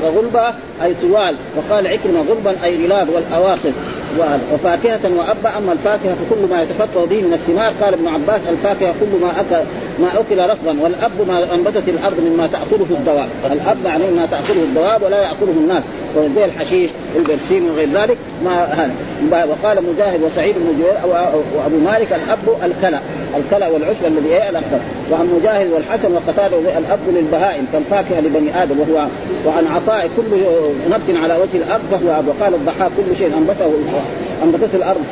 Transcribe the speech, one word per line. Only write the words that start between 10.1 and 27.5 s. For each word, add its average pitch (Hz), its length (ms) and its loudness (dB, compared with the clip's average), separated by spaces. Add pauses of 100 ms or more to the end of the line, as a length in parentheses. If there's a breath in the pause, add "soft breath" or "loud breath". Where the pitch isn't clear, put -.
أكل 185 300 2
رطبا، 156 320 0
والأب 180 460 0
ما 175 260 0
أنبتت 185 340 0
الأرض 175 320 0
مما 165 260 2
تأكله 156 440 0
الدواب". 147 380 0 (240)
الأب، 156 320 0
يعني، 165 200 0 (120)
ما 165 140 0
تأكله 170 320 0
الدواب 170 400 2
ولا 196 140 2
يأكله 190 400 0
الناس، 160 260 2 (340)
وزي 151 280 2
الحشيش، 165 460 0 (260)
البرسيم 165 540 0
وغير 151 240 0
ذلك. 214 220 2 (280)
ما 180 200 0
هذا. 156 280 -2 (520)
وقال 190 340 0 (160)
مجاهد 180 280 0
وسعيد 180 320 0
بن 170 240 0
جبير 175 140 4 (640)
وأبو 156 280 0
مالك: 214 280 2
"الأب 160 520 0
الكلى"، 175 360 0 (360)
الكلى 190 300 0
والعشب 165 400 0
الذي، 156 220 2
إيه، 196 200 2
الأخضر. 156 300 -2 (340)
وعن 170 280 2
مجاهد 202 300 2
والحسن 185 420 0
وقتادة: 180 440 0 (220)
"الأب 165 200 0 (100)
للبهائم 165 640 0